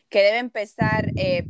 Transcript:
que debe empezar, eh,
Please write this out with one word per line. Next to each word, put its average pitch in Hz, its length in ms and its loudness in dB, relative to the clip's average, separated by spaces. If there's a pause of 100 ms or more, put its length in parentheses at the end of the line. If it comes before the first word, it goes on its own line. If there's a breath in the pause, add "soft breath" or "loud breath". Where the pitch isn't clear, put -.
que 208 120 4
debe 208 160 4
empezar, 214 800 -2
eh, 180 340 0